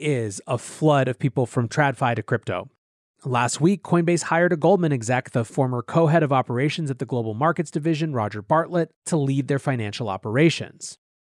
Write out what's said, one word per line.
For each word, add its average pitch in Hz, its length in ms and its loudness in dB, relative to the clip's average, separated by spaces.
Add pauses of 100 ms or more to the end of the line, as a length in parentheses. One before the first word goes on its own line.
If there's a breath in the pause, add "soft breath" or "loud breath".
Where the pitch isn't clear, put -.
is 120 460 -2
a 123 100 -2
flood 143 480 2
of 127 140 -4
people 131 260 0
from 120 220 -2
TradFi 135 480 0
to 110 80 -2
crypto. 104 460 -4 (540)
Last 123 360 -2
week, 180 240 2
Coinbase 170 400 2
hired 175 280 2
a 175 40 2
Goldman 165 360 4
exec, 123 380 -2
the 120 140 0
former 127 380 -2
co-head 165 420 2
of 135 80 0
operations 135 580 0
at 131 80 -6
the 127 80 -6
Global 113 280 -4
Markets 156 360 0
Division, 156 440 -2
Roger 104 280 -4
Bartlett, 165 480 0 (160)
to 170 100 0
lead 135 300 0
their 139 140 -2
financial 113 480 -4
operations. 113 920 -2 (260)